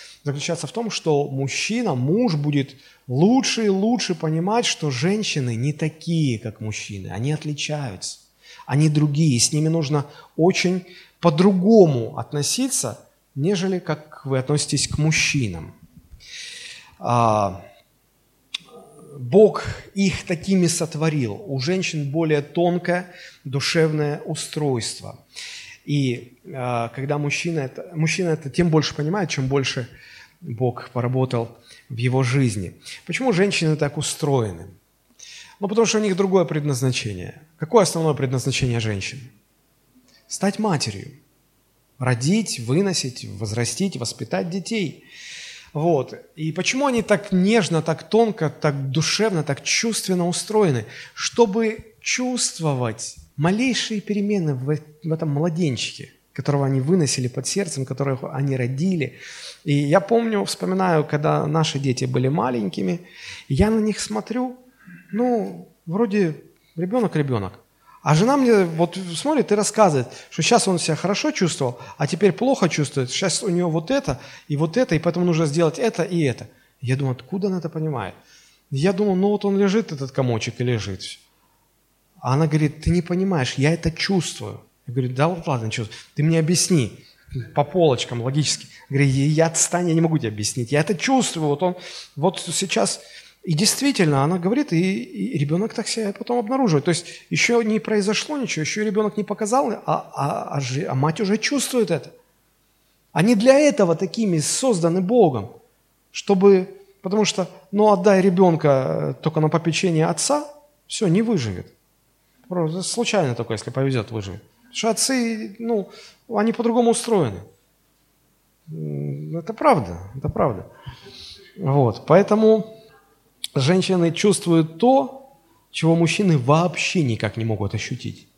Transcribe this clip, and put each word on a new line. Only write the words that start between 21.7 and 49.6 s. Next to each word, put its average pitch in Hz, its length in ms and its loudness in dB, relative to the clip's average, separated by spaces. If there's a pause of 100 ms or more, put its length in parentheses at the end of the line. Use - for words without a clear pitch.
более 151 320 2
тонкое 175 720 -2 (300)
душевное 151 800 -2
устройство. 135 920 -6 (640)
И, 131 540 -4 (140)
а, 123 360 -4
когда 139 300 -6
мужчина 147 420 -4
это, - 340 -10
мужчина 160 360 0
это 156 200 -4
тем 175 200 2
больше 156 240 2
понимает, 170 360 -2
чем 135 160 -2
больше 131 420 -2 (520)
Бог 123 500 -4
поработал 123 640 -2 (320)
в 123 80 -12
его 127 280 0
жизни. 117 500 0 (320)
Почему 240 260 -2
женщины 170 440 2
так 143 200 -2
устроены? 120 680 -2 (960)
Ну, 196 80 -4
потому 214 180 2
что 220 120 2
у 214 40 0
них 196 140 0
другое 190 280 4
предназначение. 127 960 -2 (180)
Какое 202 260 4
основное 160 300 0
предназначение 127 640 -2
женщин? 107 400 -6 (1080)
Стать - 300 -2
матерью. 147 540 -2 (840)
Родить, 131 640 0
выносить, 135 640 -2 (140)
возрастить, 117 580 -4
воспитать 165 540 -6
детей. 190 540 -6 (680)
Вот. 151 420 0 (220)
И 156 160 -4
почему 247 340 -2
они 240 160 0
так 202 300 0
нежно, 185 480 2
так 156 280 -2
тонко, 208 420 0
так 139 400 -2
душевно, 165 520 0
так 139 200 -4